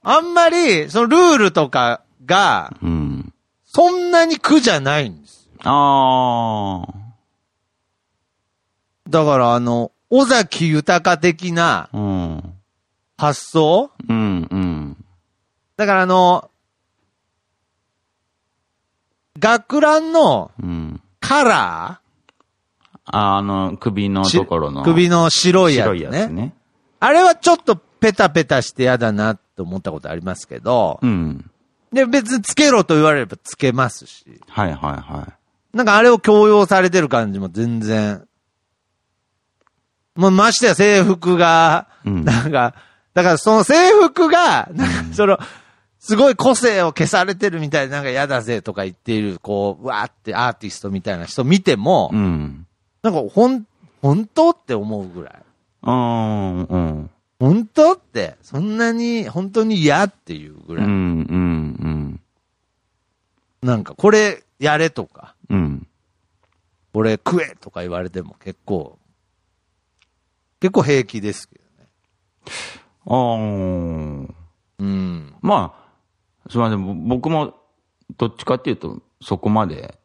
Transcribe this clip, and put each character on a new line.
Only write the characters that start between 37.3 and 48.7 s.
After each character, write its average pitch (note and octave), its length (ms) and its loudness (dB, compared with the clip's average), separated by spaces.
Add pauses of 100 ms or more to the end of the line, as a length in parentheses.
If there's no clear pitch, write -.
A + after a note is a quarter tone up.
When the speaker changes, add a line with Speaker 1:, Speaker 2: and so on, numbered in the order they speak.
Speaker 1:
じ G2 60 -8
も F#2+ 100 -8
全 A2+ 320 -4
然。 G#2+ 460 -4 (1900)
ま F3+ 120 4
あ、 - 20 6
ま G3+ 200 6
し - 80 -2
て B3 80 2
や F3+ 80 4
制 G3+ 300 4
服 F3 320 0
が、 E3 500 4 (180)
Speaker 2:
う G#2 60 -4
ん。 F2 140 -2
Speaker 1:
な B2 240 0
ん - 20 -4
か、 B2 240 0 (400)
だ F3+ 80 2
か F3+ 80 4
ら、 D#3+ 80 2
そ G#3+ 140 2
の A3 100 4
制 F4 300 6
服 E4+ 360 4
が、 D4+ 440 2
な F3 300 -4
ん D#3+ 80 -12
か、 D#2+ 40 -16
そ G#3 120 2
の、 G3 80 4
Speaker 2:
う - 20 0
ん。 - 20 -12 (600)
Speaker 1:
す G#3+ 180 -2
ご C4+ 140 6
い G#3 60 -2
個 B3 180 2
性 G#3+ 280 0
を D#3+ 100 0
消 D#3 140 -2
さ F#3 180 0
れ G3 100 -4
て G3 140 -4
る E3 120 -6
み D3+ 100 -6
た D3 120 -2
い C3+ 60 -6
な、 C#3 80 -8
な C#3+ 60 -6
ん - 20 -10
か、 C3+ 60 -4
「や C3+ 160 -2
だ C3+ 140 -4
ぜ」 A2 220 -6
と G2 120 -12